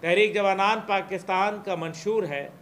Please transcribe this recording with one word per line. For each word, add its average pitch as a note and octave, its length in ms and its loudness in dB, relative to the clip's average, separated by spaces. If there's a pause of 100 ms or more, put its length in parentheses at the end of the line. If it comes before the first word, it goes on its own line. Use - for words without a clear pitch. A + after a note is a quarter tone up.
तहरीक F3+ 320 4
जवानान G3 460 2
पाकिस्तान G3 800 -2
का F#3+ 140 -4
मंशूर E3+ 500 -2
है C#3+ 180 -6 (180)